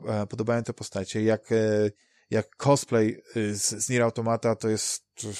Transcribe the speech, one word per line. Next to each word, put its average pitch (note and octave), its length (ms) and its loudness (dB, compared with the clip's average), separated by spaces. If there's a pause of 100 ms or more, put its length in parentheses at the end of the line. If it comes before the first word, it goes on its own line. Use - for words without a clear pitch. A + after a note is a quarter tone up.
e, G#2 200 -2
podobają A#2 360 -2
te A2+ 100 -6
postacie, G#2+ 500 -6
jak, A2 280 2
e, A2+ 40 4 (760)
jak - 260 -2
cosplay, A#2+ 640 2 (160)
y, G#2 200 -2
z, - 120 -2
z G#2+ 200 -6
Nier B2 120 2
Automata A2+ 540 0
to A2 140 -2
jest, - 360 -4 (340)